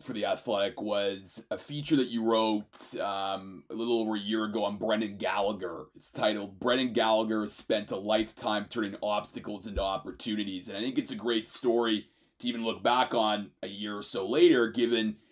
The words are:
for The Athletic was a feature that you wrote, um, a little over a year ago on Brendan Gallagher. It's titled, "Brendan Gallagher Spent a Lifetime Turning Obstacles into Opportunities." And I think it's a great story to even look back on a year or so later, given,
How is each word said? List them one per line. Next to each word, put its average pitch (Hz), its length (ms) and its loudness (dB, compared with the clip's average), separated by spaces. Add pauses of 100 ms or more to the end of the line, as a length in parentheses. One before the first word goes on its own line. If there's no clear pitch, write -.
for - 100 -10
The 104 140 -4
Athletic 101 560 -2
was 101 680 -2
a 110 80 -4
feature 147 380 -2
that 127 140 4
you 117 120 -2
wrote, 110 760 0
um, 98 720 -4
a - 40 -10
little 117 280 2
over 107 140 0
a 104 40 -2
year 110 240 0
ago 107 220 -2
on 101 120 -2
Brendan 107 400 0
Gallagher. 95 800 -2
It's - 160 -14
titled, 104 480 -2
"Brendan 123 320 2
Gallagher 110 560 2
Spent 104 440 -2
a 110 60 -2
Lifetime 107 680 0
Turning 104 340 -4
Obstacles 104 640 -4
into 98 140 -4
Opportunities." 95 840 -4
And 101 100 -8
I 104 40 -4
think 123 160 -4
it's 135 140 -2
a 117 40 -8
great 110 320 -2
story 117 600 2 (300)
to 120 80 -6
even 117 180 -4
look 98 180 -2
back 123 300 4
on 107 400 2 (100)
a - 60 -6
year 104 280 -6
or 104 60 -6
so 98 240 -2
later, 135 400 8
given, 110 500 2 (140)